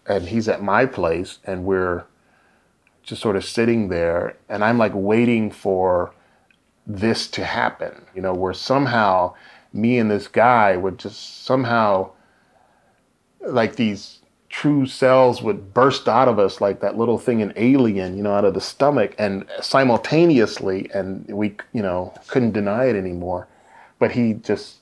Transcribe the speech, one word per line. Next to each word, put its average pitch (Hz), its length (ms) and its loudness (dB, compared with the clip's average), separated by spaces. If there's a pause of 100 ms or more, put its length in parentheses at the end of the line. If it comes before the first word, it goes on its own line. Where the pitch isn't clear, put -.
and 92 220 -2
he's 110 200 -2
at 95 140 -2
my 104 240 2
place, 87 580 -4
and 92 200 -8
we're 92 400 -2 (960)
just - 180 -14
sort 104 160 0
of 110 80 -4
sitting 117 440 0
there, 85 480 -2 (120)
and 104 140 -6
I'm, 117 160 2
like, 107 160 2
waiting 110 560 2
for 92 640 0 (720)
this 110 460 -2
to 95 120 -6
happen, 113 600 -6 (100)
you 92 80 -10
know, 92 120 -2
where 92 200 -4
somehow 110 800 0 (380)
me 117 260 0
and 110 120 2
this 101 180 -2
guy 110 480 4
would 90 220 -4
just - 460 -16
somehow, 117 680 0 (1300)
like, 127 360 -2
these 104 440 -4 (280)
true 143 380 0
selves 127 560 4
would 101 320 -4
burst 131 340 2
out 123 200 4
of 110 100 2
us 110 220 2
like 101 200 0
that 104 160 -4
little 113 220 0
thing 117 220 0
in 104 160 -2
Alien, 110 600 2
you 101 60 -6
know, 104 100 0
out 101 120 2
of 95 100 2
the 92 60 -4
stomach, 139 580 0
and 98 260 -2 (160)
simultaneously, 131 1300 2
and 95 320 -6
we, 104 300 -4 (160)
you 117 100 -4
know, 90 320 -4 (140)
couldn't 120 240 0
deny 104 320 -2
it 120 120 2
anymore. 90 520 -6 (500)
But 113 140 0
he 117 220 0
just, - 480 -6